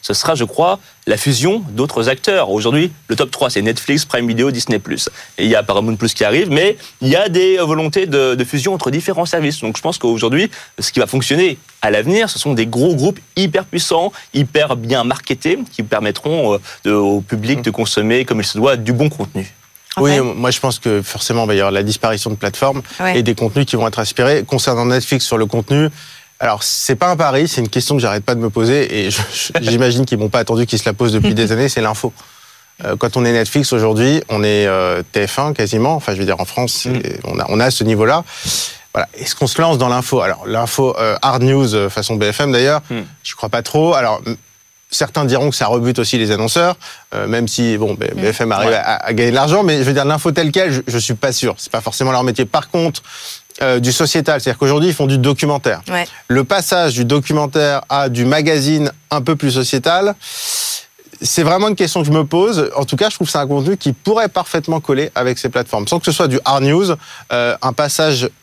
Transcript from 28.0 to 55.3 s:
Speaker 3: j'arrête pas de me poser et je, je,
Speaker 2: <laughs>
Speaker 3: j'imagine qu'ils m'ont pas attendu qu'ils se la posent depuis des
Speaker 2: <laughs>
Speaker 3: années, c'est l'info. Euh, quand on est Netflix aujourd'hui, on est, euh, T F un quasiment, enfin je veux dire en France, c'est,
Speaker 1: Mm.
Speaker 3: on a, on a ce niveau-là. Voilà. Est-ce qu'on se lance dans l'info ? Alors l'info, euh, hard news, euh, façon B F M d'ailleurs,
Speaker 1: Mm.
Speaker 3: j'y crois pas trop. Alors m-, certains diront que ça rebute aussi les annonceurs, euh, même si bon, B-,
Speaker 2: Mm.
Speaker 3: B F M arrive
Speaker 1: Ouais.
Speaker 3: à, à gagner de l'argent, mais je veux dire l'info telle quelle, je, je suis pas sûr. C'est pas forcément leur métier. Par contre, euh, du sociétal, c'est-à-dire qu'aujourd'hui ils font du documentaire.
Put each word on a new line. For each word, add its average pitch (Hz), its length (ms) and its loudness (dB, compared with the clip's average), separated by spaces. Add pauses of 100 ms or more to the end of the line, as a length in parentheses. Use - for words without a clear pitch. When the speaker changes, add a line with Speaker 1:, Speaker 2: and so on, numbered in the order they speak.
Speaker 3:
j'arrête 107 220 0
pas 123 120 0
de 113 40 -2
me 113 100 0
poser 120 460 2 (100)
et 101 40 -2
je, 107 100 -4 (120)
je, - 180 -6 (100)
Speaker 2:
<laughs> - 20 -
Speaker 3:
j'imagine 120 420 2
qu'ils 123 140 -2
m'ont 107 100 0
pas 120 120 0
attendu 113 260 0
qu'ils 110 120 -2
se - 60 -6
la 110 80 0
posent 107 220 0
depuis 110 200 2
des 107 180 2
Speaker 2:
<laughs> - 0 -
Speaker 3:
années, 127 160 2
c'est 131 120 -2
l'info. 110 320 -2 (720)
Euh, 98 120 -2
quand 120 200 -2
on 123 80 2
est 120 80 2
Netflix 117 400 2
aujourd'hui, 113 560 4
on 104 160 0
est, 104 240 4
euh, 90 420 0
T 101 160 0
F - 140 -4
un 151 120 0
quasiment, 117 440 0
enfin 143 180 -4
je 92 60 -4
veux 98 60 0
dire 92 120 0
en 110 60 -4
France, 120 400 -4
c'est, 123 60 -4
Speaker 1:
Mm. 127 120 -2 (220)
Speaker 3:
on - 160 -6
a, - 80 -4
on 107 100 0
a 127 140 4
ce - 100 -2
niveau-là. 113 400 2 (720)
Voilà. - 140 -2 (100)
Est-ce - 160 -6
qu'on 135 140 0
se - 120 -2
lance 165 180 4
dans 127 100 2
l'info ? 123 320 0
Alors 92 260 -2
l'info, 117 520 0
euh, 110 240 0
hard 127 200 2
news, 131 320 4
euh, 101 140 2
façon 110 260 -4
B 104 160 0
F 107 120 -6
M 143 100 0
d'ailleurs, 143 380 2
Speaker 1:
Mm. 117 100 -6 (240)
Speaker 3:
j'y - 80 -10
crois - 160 -8
pas 120 140 -2
trop. 156 320 2
Alors 120 320 0
m-, 113 100 -6 (540)
certains 147 360 -2
diront 131 240 2
que 127 60 -4
ça 123 100 0
rebute 120 320 2
aussi 120 180 0
les 110 140 0
annonceurs, 139 440 2 (400)
euh, 104 120 -4
même 117 200 0
si 117 300 0
bon, 104 160 0
B-, - 120 -4 (100)
Speaker 2:
Mm. 92 80 -6
Speaker 3:
B 107 100 2
F - 80 -4
M 117 120 0
arrive 104 180 2
Speaker 1:
Ouais. 113 60 2
Speaker 3:
à, - 180 0 (100)
à - 80 -2
gagner 117 180 2
de 117 60 0
l'argent, 151 260 4
mais 156 160 2
je 135 40 0
veux 135 100 2
dire 139 140 2
l'info 151 260 0
telle 156 180 0
quelle, 185 220 0
je, 127 140 -2
je 120 120 -4
suis 113 140 -2
pas 123 200 -2
sûr. 117 260 -2
C'est - 120 -12
pas 113 120 -4
forcément 131 280 -2
leur 127 140 2
métier. 123 220 0
Par 147 240 -2
contre, 165 320 -2 (580)
euh, 131 200 2
du 127 120 2
sociétal, 151 480 0
c'est-à-dire 123 180 -2
qu'aujourd'hui 147 300 4
ils 165 60 2
font 143 120 0
du 135 120 2
documentaire. 131 720 0